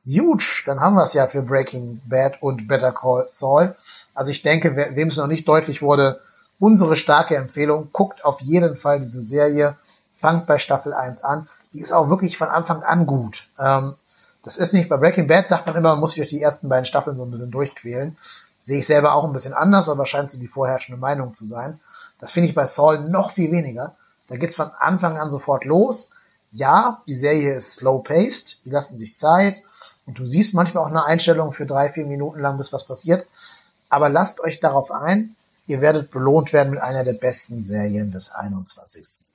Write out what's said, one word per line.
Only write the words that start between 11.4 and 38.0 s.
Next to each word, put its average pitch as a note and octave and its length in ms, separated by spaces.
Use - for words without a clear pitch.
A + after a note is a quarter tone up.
Die D3+ 80
ist - 120
auch D#3+ 160
wirklich F3+ 300
von E3 100
Anfang E3 340
an E3 240
gut. B2 420
Ähm, C3+ 360
das - 120
ist F3 160
nicht, F3 160
bei D3+ 80
Breaking E3 300
Bad E3+ 220
sagt - 180
man D#3+ 100
immer, E3 140
man D3 100
muss D#3 120
sich - 60
durch D3 120
die D3 100
ersten D3 280
beiden B2+ 180
Staffeln C#3+ 300
so B2+ 80
ein B2 60
bisschen A#2+ 200
durchquälen. C#3 680
Sehe C3+ 160
ich C3 80
selber D3 280
auch D3 100
ein D#3 80
bisschen C3+ 220
anders, F3 340
aber C#3 180
scheint C#3+ 240
so B2+ 80
die B2 100
vorherrschende B2+ 520
Meinung C3 340
zu G#2+ 100
sein. A#2+ 360
Das - 120
finde F3 160
ich C#3 60
bei C#3+ 120
Saul D3+ 420
noch F#3+ 240
viel E3 180
weniger. C#3+ 460
Da B2+ 80
geht's E3 200
von D#3 220
Anfang F3 400
an D3+ 120
sofort C#3 340
los. G#3 460
Ja, E3+ 560
die C#3+ 80
Serie C#3+ 400
ist - 200
slow-paced, D3 880
die B2+ 60
lassen C#3+ 260
sich A2 220
Zeit. F#3+ 440
Und A#2+ 120
du B2+ 60
siehst F3+ 300
manchmal F3 300
auch C#3+ 40
eine D#3 160
Einstellung D#3+ 480
für C#3+ 140
drei, C#3 240
vier D3+ 160
Minuten C#3+ 340
lang, C#3 160
bis C#3 160
was C3+ 120
passiert. E3 420
Aber C#3+ 180
lasst E3 320
euch - 200
darauf C#3 300
ein, G3 460
ihr C3+ 160
werdet D3+ 280
belohnt C#3 440
werden C#3 160
mit C#3 100
einer B2+ 240
der B2+ 80
besten A#2 500
Serien G#2 480